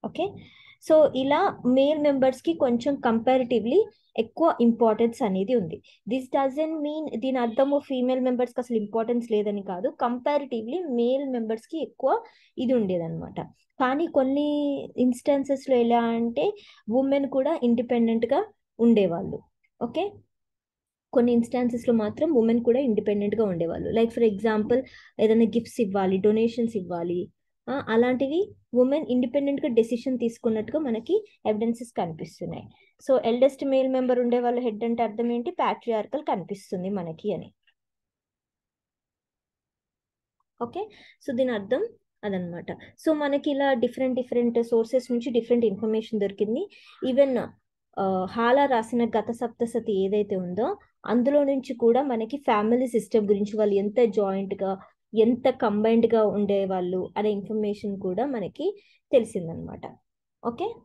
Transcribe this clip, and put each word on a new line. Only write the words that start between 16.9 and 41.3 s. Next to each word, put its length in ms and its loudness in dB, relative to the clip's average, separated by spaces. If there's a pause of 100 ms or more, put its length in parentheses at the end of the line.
ఉమెన్ 360 2
కూడా 240 0 (100)
ఇండిపెండెంట్‌గా 760 2 (380)
ఉండేవాళ్ళు. 600 4 (420)
ఓకే? 240 -4 (1080)
కొన్ని 200 4
ఇన్‌స్టాన్సెస్‌లో 640 0
మాత్రం 400 0
ఉమెన్ 280 4
కూడా 200 4
ఇండిపెండెంట్‌గా 640 0
ఉండేవాళ్ళు. 460 -4
Like 180 2
for 140 0
example 580 0 (360)
ఏదైనా 300 4
gifts 320 -4
ఇవ్వాలి, 380 0
donations 580 0
ఇవ్వాలి, 440 -4 (460)
ఆ, 80 -6 (140)
అలాంటివి 500 2 (360)
ఉమెన్ 320 2
ఇండిపెండెంట్‌గా 640 0
decision 480 0
తీసుకున్నట్టుగా 640 -2
మనకి 340 -2 (320)
evidences 460 -2
కనిపిస్తున్నాయి. 720 -8 (400)
So 80 2 (120)
eldest 400 2
male 260 2
member 300 0
ఉండే 200 2
వాళ్ళ 200 0
head 240 -4
అంటే 180 0
అర్థం 280 -2
ఏంటి? 220 -4
Patriarchal 720 -4
కనిపిస్తుంది 640 -6
మనకి 420 -6
అని. 160 -8 (3000)
Okay? 220 -8 (380)
So 120 -10